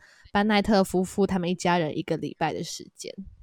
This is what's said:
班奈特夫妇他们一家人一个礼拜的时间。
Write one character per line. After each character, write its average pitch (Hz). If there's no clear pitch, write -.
班 202
奈 214
特 196
夫 185
妇 190
他 190
们 175
一 185
家 175
人 156
一 160
个 160
礼 -
拜 156
的 -
时 -
间。 -